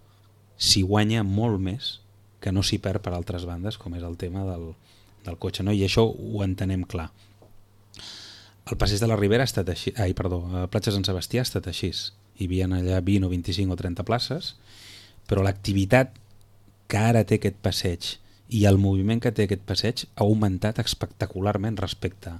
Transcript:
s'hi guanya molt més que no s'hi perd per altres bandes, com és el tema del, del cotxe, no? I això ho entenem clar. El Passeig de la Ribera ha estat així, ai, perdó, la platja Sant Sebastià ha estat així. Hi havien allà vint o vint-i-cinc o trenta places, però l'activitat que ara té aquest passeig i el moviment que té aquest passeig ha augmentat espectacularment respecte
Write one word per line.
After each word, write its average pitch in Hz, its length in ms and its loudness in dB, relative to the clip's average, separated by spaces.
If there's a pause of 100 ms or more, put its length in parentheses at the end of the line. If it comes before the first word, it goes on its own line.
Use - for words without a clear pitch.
(580)
s'hi - 280 4
guanya 107 380 4
molt 101 360 2
més 95 380 -4 (420)
que 101 120 -4
no 95 120 2
s'hi 104 160 0
perd 95 220 -4
per 90 120 -6
altres 87 320 -6
bandes, 87 320 -8
com - 180 -12
és 87 80 -8
el 85 140 -8
tema 95 280 -6
del, 85 260 -6 (540)
del 87 120 -10
cotxe, 95 260 -6
no? 101 100 2
I 98 120 2
això 113 220 4
ho 107 360 -6
entenem 95 460 -2
clar. 82 220 -8 (1600)
El 107 80 -4
Passeig 101 240 2
de 117 80 2
la 110 80 4
Ribera 104 260 4
ha 123 60 -2
estat 92 200 -2
així, - 280 -4
ai, 92 160 0
perdó, 87 280 -2 (100)
la 90 200 -2
platja 104 220 0
Sant 98 120 0
Sebastià 98 360 -2
ha 127 60 -2
estat - 200 -4
així. 87 220 -4 (480)
Hi 92 100 -4
havien 92 260 0
allà 92 300 2
vint 95 220 4
o 90 60 0
vint-i-cinc 92 420 0
o 87 40 -4
trenta 90 300 -6
places, - 460 -2 (720)
però 98 180 2
l'activitat 98 680 2 (760)
que 104 100 0
ara 113 260 6
té 107 140 2
aquest 98 220 -2
passeig 92 500 -2 (380)
i 104 180 4
el 98 100 8
moviment 98 440 4
que 120 100 2
té 107 160 2
aquest 98 180 -2
passeig - 400 -2 (100)
ha - 100 0
augmentat 107 560 2
espectacularment 98 1000 -2
respecte 92 600 -6